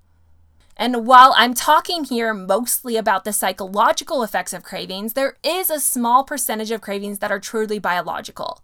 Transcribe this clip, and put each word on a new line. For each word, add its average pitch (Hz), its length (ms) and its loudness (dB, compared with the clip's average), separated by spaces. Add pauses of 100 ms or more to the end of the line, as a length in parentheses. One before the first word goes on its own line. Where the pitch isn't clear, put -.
(800)
And 233 280 -2
while 254 300 10
I'm 240 180 4
talking 330 500 0
here 233 300 -2
mostly 220 600 -2
about 208 280 0
the 208 80 -6
psychological 208 880 -2
effects 196 300 -4
of 175 100 -12
cravings, 190 520 -10
there 269 280 -2
is 359 280 -2
a 302 100 -4
small 240 420 2
percentage 226 480 -6
of 220 120 -6
cravings 202 380 -8
that 208 120 -2
are 196 80 -4
truly 214 380 -4
biological. 175 840 -6